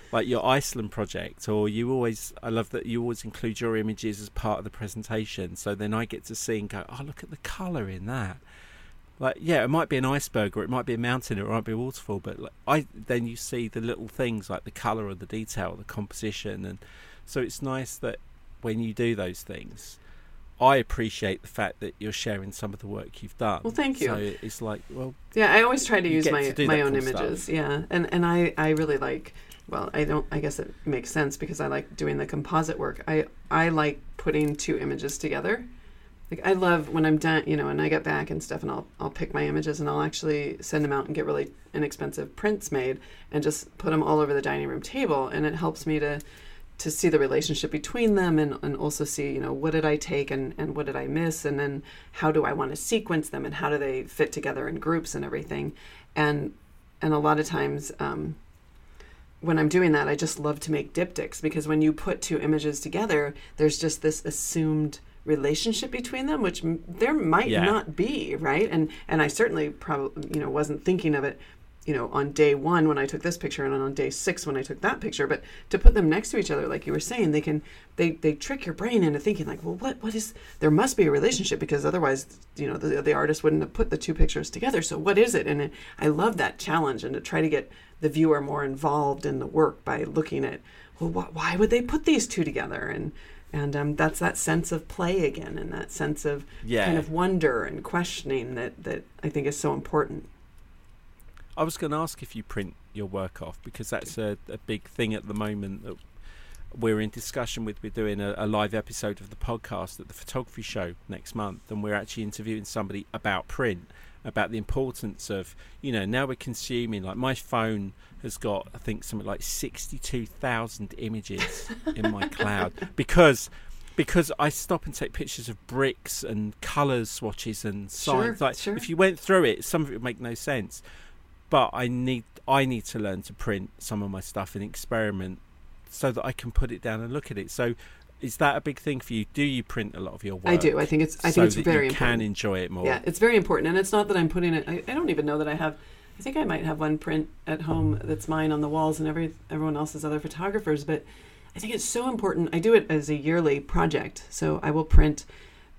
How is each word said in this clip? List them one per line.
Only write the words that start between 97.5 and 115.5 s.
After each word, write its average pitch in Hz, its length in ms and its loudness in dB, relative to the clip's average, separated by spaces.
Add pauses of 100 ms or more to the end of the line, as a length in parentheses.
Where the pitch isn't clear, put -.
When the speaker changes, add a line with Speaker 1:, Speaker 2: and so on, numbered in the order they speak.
Speaker 2:
and 78 220 -8
questioning 135 680 -2
that, 123 300 -8
that - 200 -6 (180)
I 151 60 -2
think 143 180 -2
is 147 120 -4
so 143 160 0
important. 151 560 -2 (1300)
Speaker 1:
I 156 60 0
was 160 140 -2
gonna 156 260 -2
ask - 180 -6
if - 140 -14
you 110 80 -10
print 98 320 -6 (200)
your 104 120 -6
work 95 340 -6
off, 80 220 -12
because 117 280 -12
that's - 280 -6
a, 104 180 -2 (120)
a 107 100 -10
big - 300 -6
thing 110 260 -2
at 104 140 -8
the 101 60 -6
moment 104 500 -6
that 107 120 -12 (800)
we're 113 240 2
in 107 100 -2
discussion 117 540 -6
with. 107 160 -6
We're 110 100 -8
doing 104 300 -2
a, 101 160 -2
a 104 120 -2
live 104 260 0
episode 104 460 -4
of 98 100 -16
the 101 60 -16
podcast - 640 -6
at - 80 -16
the - 60 -18
photography - 480 -8
show 90 320 -6 (140)
next - 280 -12
month, 104 340 -8
and 107 100 -6
we're 104 140 -2
actually 107 300 -4
interviewing 107 400 -6
somebody 101 500 -8
about 98 320 -2
print, 104 420 -2 (360)
about 107 260 -2
the 113 80 -4
importance 120 720 -4
of, 95 240 -6 (260)